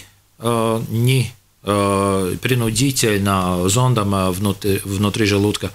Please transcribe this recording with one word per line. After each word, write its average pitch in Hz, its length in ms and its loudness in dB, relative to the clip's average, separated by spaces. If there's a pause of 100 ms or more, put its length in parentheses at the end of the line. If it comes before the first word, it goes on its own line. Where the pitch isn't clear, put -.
(400)
э, 113 500 0
не, 123 420 0 (300)
э, 98 800 0
принудительно 107 1300 0
зондом, 110 440 2
э, 95 160 2
внутри, 98 540 -2
внутри 101 400 -2
желудка, 101 500 0